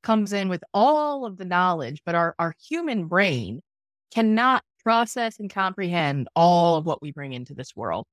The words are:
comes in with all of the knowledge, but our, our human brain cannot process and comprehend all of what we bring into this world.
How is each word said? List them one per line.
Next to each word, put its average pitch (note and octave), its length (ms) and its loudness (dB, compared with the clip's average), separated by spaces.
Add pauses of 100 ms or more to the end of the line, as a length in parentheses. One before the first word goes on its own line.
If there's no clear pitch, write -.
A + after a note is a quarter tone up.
comes G#3+ 300 0
in G3 160 -2
with F3 140 -4 (100)
all C#4+ 520 2
of F#3+ 120 -12
the F#3 80 -12
knowledge, F3 600 0
but E3+ 100 -2
our, E3+ 240 0
our E3 140 -2 (120)
human C#4+ 420 -4
brain D3 540 0 (520)
cannot A3+ 500 2 (200)
process A3+ 560 0
and G3+ 100 -10
comprehend F3 880 -2
all E3+ 420 6
of D#3 80 -2
what D3+ 160 -2
we D3 100 -10
bring C#3 220 -12
into B2 200 -14
this - 220 -14
world. G2+ 380 -4